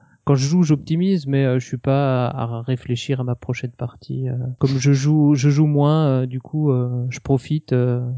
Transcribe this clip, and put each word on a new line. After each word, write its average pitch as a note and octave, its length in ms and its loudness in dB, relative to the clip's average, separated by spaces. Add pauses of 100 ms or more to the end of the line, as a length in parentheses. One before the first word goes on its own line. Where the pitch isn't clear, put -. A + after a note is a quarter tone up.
(240)
quand C#3+ 100 4
je C3 120 0
joue, F3 160 2
j'optimise, D#3+ 640 0
mais, C#3 200 0
euh, B2+ 120 0
je B2 80 -4
suis B2+ 120 -8
pas C3+ 480 0
à, B2+ 160 -4
à A#2 200 -6
réfléchir B2+ 580 -4
à B2+ 40 -4
ma B2 100 -4
prochaine - 380 -8
partie. C3 560 -8
Euh, B2+ 60 -4 (240)
comme C3+ 200 2
je C3+ 140 4
joue, D3 420 4
je C#3 140 2
joue D3 180 4
moins, D3+ 400 2
euh, C3 200 0
du B2+ 140 -8
coup, D3+ 300 -2
euh, B2 380 -2
je B2 120 -10
profite. C#3 520 -2
Euh, B2 280 0 (180)